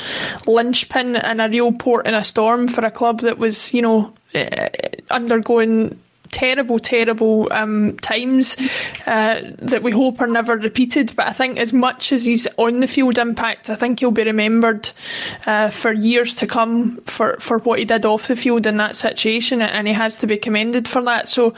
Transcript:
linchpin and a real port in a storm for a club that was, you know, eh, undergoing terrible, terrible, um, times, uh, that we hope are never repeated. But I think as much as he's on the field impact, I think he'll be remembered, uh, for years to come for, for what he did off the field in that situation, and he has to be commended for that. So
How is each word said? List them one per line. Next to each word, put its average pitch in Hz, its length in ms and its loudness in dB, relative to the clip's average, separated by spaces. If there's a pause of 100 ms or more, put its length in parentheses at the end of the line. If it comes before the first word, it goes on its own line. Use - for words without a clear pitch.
(460)
linchpin 240 720 0
and 226 240 -2
a 220 80 2
real 240 240 2
port 240 340 0
in 220 80 0
a 214 80 0
storm 233 460 2
for 233 160 -2
a 220 80 0
club 233 300 0
that 226 140 0
was, 220 380 -2
you 240 80 2
know, 220 320 2 (180)
eh, - 360 -2 (420)
undergoing 226 880 2 (320)
terrible, 254 480 0
terrible, 220 760 2
um, 214 460 0
times, 254 580 0 (500)
uh, 220 360 0 (160)
that 220 240 -2
we 240 80 0
hope 247 280 2
are 247 80 0
never 233 300 0
repeated. 233 580 0
But - 120 0
I 214 60 0
think 262 260 -2
as 226 160 0
much 247 360 2
as 247 140 2
he's 233 320 2
on 233 240 2
the 254 80 2
field 254 300 2
impact, 233 500 -2
I 220 60 -4
think 240 260 -2
he'll 247 120 4
be 220 120 2
remembered, 220 640 2 (540)
uh, 214 240 2
for 220 240 -2
years 240 440 2
to 202 100 -2
come 233 560 0
for, - 340 -2
for - 220 -2
what 226 220 0
he 226 40 -2
did 220 220 0
off 220 220 0
the 247 80 0
field 233 300 0
in 214 120 0
that 208 180 -2
situation, 233 640 -2
and 208 260 -2
he 214 60 0
has 220 280 -2
to 233 60 -2
be 214 120 0
commended 233 500 -2
for 247 140 -2
that. 240 260 -2
So 233 300 2